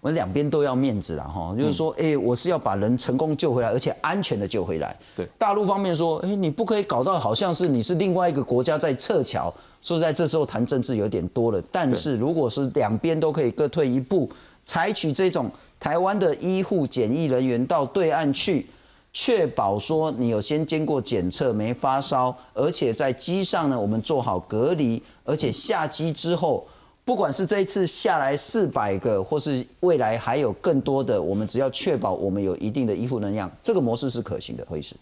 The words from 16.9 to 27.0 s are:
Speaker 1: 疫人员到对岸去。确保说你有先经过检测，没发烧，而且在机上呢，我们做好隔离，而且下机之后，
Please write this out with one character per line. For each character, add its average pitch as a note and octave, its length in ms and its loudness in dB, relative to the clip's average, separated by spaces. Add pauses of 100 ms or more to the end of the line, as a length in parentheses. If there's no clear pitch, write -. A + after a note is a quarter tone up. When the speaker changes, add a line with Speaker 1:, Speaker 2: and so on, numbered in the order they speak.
Speaker 1:
疫 D#3+ 140 0
人 C3 180 0
员 B2 220 0
到 D3 200 0
对 E3+ 260 0
岸 D3+ 220 0
去。 D3+ 340 -2 (460)
确 G#3+ 320 2
保 G#2 320 0
说 D#3 340 0
你 A#2+ 180 0
有 G#2+ 100 2
先 D3+ 260 0
经 D#3 200 -2
过 C#3+ 160 0
检 F#2 280 0
测， B2+ 220 0
没 G#2+ 220 -2
发 C3+ 260 0
烧， B2+ 360 0 (180)
而 C#3+ 180 0
且 B2+ 220 0
在 C3+ 180 0
机 F3+ 320 0
上 E3 260 2
呢， B2+ 100 0
我 G#2 60 0
们 G#2+ 160 0
做 C#3 200 0
好 G2+ 180 0
隔 A#2+ 340 0
离， A#2+ 280 0 (240)
而 D3 100 0
且 C#3+ 160 -2
下 F3 340 0
机 D#3 280 -2
之 E3 200 0
后， E3+ 320 0 (380)